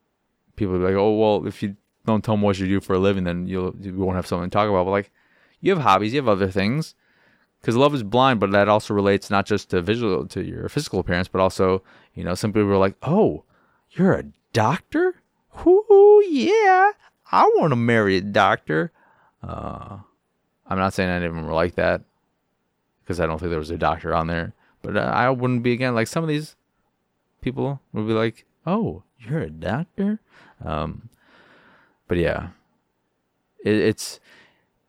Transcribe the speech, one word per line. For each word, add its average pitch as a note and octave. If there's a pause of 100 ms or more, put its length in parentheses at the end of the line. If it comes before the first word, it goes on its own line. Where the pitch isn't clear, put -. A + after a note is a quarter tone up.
(560)
people F#2+
will F2+
be F2+
like, G2
"Oh, G#2+
well, G#2+
if G2+
you G2+ (300)
don't G#2+
tell A2+
'em G#2
what G2+
you G2
do F#2+
for -
a F#2 (100)
living, G2
then F2
you'll, F#2
you F#2+
won't F#2
have F2+
something F2+
to -
talk G#2+
about." F#2
But, F#2+
like, G2+ (500)
you F3+
have E3
hobbies, G#2
you C#3+
have B2
other G2
things. G#2 (680)
'Cause A#2
love C#3+
is C3
blind, B2
but G2
that G2+
also G#2+
relates G2
not G2
just -
to F#2
visual, F#2+
to G2 (120)
your -
physical C#3+
appearance, F2+
but F#2+
also, F#2+ (320)
you F2+
know, F2
some G#2
people G#2
are G2
like, G2
"Oh, D3 (480)
you're F3+
a - (220)
doctor? C#3+ (540)
Hoo, G#4
yeah, F#4+ (400)
I C#4
wanna E3+
marry A2+
a -
doctor." G#2+ (500)
Uh, - (720)
I'm F#2+
not F#2+
saying F#2
any F2
of E2
them D#2+
were D#2+
like F2
that, F2 (1040)
'cause F2
I E2+
don't D#2+
think E2+
there D#2
was E2
a E2
doctor E2
on E2
there. E2+ (280)
But, -
uh, G#2
I A#2
wouldn't B2+
be B2
again. B2
Like, A2+
some E3
of D#3+
these D3+ (840)
people C3 (120)
would G#2+
be A2+
like, A2 (200)
"Oh, D#3+ (160)
you're B2+
a E2+
doctor?" C3 (440)
Um, D#2 (1000)
but F2+
yeah, E2 (1160)
it, G#2
it's G#2+ (680)